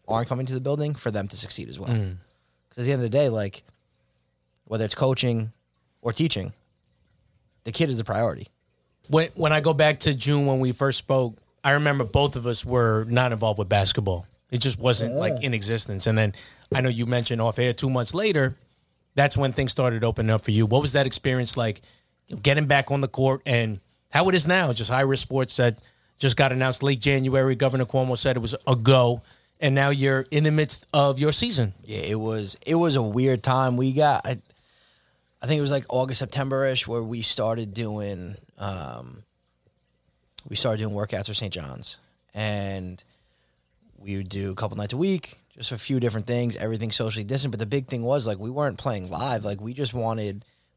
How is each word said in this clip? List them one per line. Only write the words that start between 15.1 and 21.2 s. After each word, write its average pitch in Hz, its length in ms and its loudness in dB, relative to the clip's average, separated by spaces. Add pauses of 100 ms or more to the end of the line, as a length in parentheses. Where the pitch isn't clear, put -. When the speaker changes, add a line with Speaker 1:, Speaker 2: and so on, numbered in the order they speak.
Speaker 2:
like, 165 240 0
Speaker 1:
Yeah. 143 60 -2
Speaker 2:
in 123 80 0
existence. 104 520 -2
And 110 120 4
then 107 160 2 (400)
I 135 60 2
know 131 80 2
you 117 180 -2
mentioned 120 340 0
off 113 180 0
air 123 140 2
two 131 180 -2
months 123 240 0
later, 165 420 0 (580)
that's 143 220 4
when 135 160 2
things 135 200 0
started 117 320 0
opening 110 260 0
up 110 140 2
for 107 80 0
you. 110 140 4
What 123 160 4
was 139 100 0
that 139 140 2
experience 127 500 -2